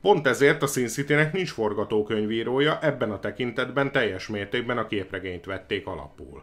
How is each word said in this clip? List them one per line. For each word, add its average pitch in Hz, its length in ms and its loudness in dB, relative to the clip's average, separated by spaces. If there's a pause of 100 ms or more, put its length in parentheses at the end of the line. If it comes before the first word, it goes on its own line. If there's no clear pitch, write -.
Pont 185 260 6
ezért 139 360 6
a 139 40 2
Sin 127 220 0
Citynek 147 440 2
nincs 185 200 -2
forgatókönyvírója, 110 1300 0
ebben 127 280 0
a 101 100 -6
tekintetben 123 720 -2
teljes 101 360 0
mértékben 107 500 -2
a 110 80 -2
képregényt 92 580 -6
vették 95 420 -6
alapul. 71 560 -12